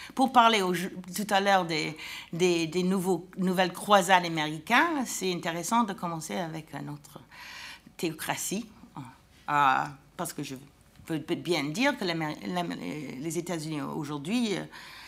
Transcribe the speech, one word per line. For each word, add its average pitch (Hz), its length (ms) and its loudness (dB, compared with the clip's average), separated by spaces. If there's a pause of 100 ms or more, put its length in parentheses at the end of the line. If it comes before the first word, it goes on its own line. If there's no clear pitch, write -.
(140)
Pour 254 180 4
parler 226 300 8
au, 180 120 2
tout 185 540 -6
à 196 120 4
l'heure 196 260 4
des, 160 280 -2 (380)
des, 170 360 4
des 175 160 0
nouveaux, 180 520 2
nouvelles 180 360 2
croisades 190 520 6
américaines, 175 800 0
c'est - 300 -4
intéressant 175 480 0
de 196 100 -2
commencer 170 440 -6
avec 160 380 -8
un 143 140 -10
autre - 320 -14 (800)
théocratie, 165 680 -4 (300)
hein, 139 60 -12 (480)
euh, 143 400 4 (260)
parce - 160 -6
que 151 100 -8
je 135 120 -10 (500)
peux 160 140 -4 (160)
bien 147 300 -2
dire 247 340 0
que 208 60 -6
l'Amé-, 160 420 -2
l'Am-, 180 280 -2 (460)
les 160 160 -4
États-Unis 160 460 -6
aujourd'hui, 151 760 -2
euh, 156 80 -6 (440)